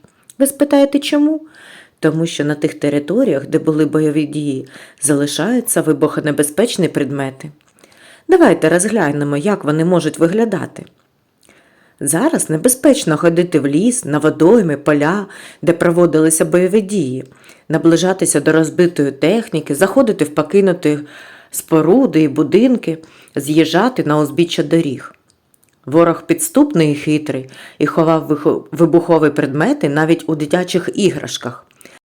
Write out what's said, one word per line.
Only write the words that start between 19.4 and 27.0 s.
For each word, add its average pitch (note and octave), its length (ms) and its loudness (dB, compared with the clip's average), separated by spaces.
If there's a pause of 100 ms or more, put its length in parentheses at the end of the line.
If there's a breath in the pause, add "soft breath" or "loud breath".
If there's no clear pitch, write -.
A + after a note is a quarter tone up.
заходити G3 500 2
в - 100 -8
покинуті E3 640 2 (520 loud breath)
споруди E3 720 2
і D#3 60 4
будинки, E3 720 0 (380 loud breath)
з'їжджати D#3 680 0
на D3 140 0
узбіччя D#3 460 0
доріг. D3 520 -4 (720)
Ворог E3 380 2
підступний F3 680 0
і C#3+ 40 -2
хитрий D3 540 -4 (300 loud breath)